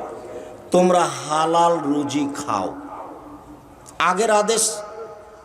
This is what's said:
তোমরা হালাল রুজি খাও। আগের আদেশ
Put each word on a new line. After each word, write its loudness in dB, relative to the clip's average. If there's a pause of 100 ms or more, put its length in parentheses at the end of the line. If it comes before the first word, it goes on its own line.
(720)
তোমরা 6 (200)
হালাল 4
রুজি 0
খাও। -2 (1200)
আগের 2
আদেশ 2 (680)